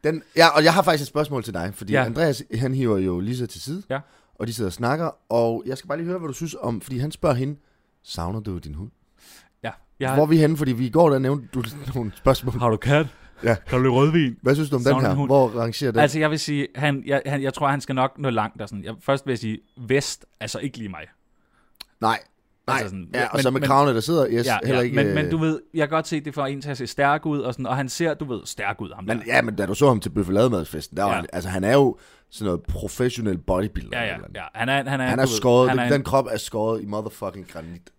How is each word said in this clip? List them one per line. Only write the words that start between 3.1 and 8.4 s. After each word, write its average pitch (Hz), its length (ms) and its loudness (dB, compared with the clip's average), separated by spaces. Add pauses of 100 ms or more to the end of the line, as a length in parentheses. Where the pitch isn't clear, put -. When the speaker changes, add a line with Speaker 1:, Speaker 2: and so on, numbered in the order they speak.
Speaker 1:
Lisa 120 260 -4
til - 160 -14
side, 170 280 -10
Speaker 2:
Ja. 135 100 -6 (360)
Speaker 1:
og 110 120 -8
de 117 60 -8
sidder 104 160 -2
og 87 40 -8
snakker, 151 360 -2 (200)
og 117 360 2
jeg 131 120 -6
skal - 100 -20
bare 143 100 -4
lige 170 100 -6
høre, 180 100 -6
hvad 165 100 -8
du 135 60 -8
synes 165 280 -8
om, 117 200 -4
fordi 131 160 -10
han 147 140 -4
spørger 151 240 0
hende, 135 200 -4 (480)
"Savner 90 360 -6
du 104 180 -8